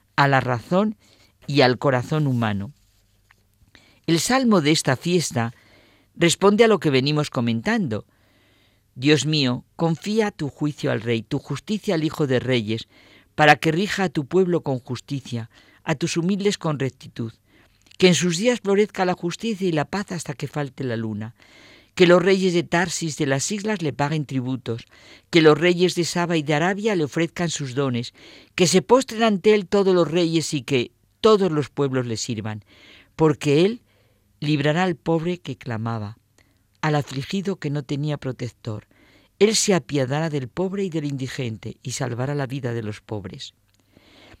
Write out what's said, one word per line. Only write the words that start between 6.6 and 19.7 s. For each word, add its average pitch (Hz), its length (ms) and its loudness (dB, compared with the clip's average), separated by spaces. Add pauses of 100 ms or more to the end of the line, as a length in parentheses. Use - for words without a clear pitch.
a 226 40 8
lo 208 120 4
que 156 100 0
venimos 143 400 2
comentando. 117 760 -2 (920)
Dios 139 300 2
mío, 143 400 -2 (100)
confía 202 560 -2
tu 147 180 -8
juicio 147 420 -4
al 120 100 -2
Rey, 117 200 -2
tu 139 180 -6
justicia 196 560 -4
al 156 80 0
Hijo 156 220 -2
de 127 140 0
Reyes, 113 480 -2 (480)
para 151 220 6
que 160 140 0
rija 190 340 -2
a 180 40 -2
tu 147 160 -2
pueblo 175 360 2
con 135 180 -4
justicia, 120 680 -8 (340)
a 160 120 -2
tus 165 220 -4
humildes 190 400 0
con 151 220 -4
rectitud. 120 540 -8 (640)
Que 185 100 4
en 175 80 6
sus 170 220 0
días 233 240 0
florezca 196 440 0
la 180 80 0
justicia 185 540 -4
y 170 40 2